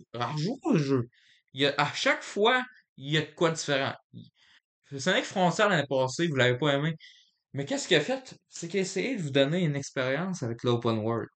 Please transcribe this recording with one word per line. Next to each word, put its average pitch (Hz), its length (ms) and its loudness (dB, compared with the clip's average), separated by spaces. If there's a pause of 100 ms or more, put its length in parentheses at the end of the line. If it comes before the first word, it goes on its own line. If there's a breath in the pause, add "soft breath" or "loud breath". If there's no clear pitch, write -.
(140)
rejouez 151 500 -4
au 277 120 4
jeu. 135 320 0 (440 soft breath)
Il 131 80 -6
y 139 60 4
a, 139 120 0
à 143 140 0
chaque 302 320 -2
fois, 240 400 2 (320 loud breath)
il 139 160 -10
y 156 60 2
a - 20 2
de 147 160 -4
quoi 165 140 2
de 165 40 -2
différent. 135 400 -2 (960 soft breath)
Le 139 80 -10
Sonic 185 260 2
Frontier 190 440 2
l'année 165 200 2
passée, 131 380 0
vous 160 80 -2
l'avez 123 240 4
pas 147 160 2
aimé. 151 220 0 (560 loud breath)
Mais 139 120 -4
qu'est-ce 269 220 -4
qu'il 180 120 4
a - 20 2
fait ? - 340 -4 (140)
C'est - 180 -12
qu'il 185 140 -2
a - 20 2
essayé 185 320 -4
de 208 80 -4
vous 143 80 -4
donner 139 320 2
une 147 140 0
expérience 143 640 -4
avec 117 220 -4
l'open 117 340 2
world, 110 380 -2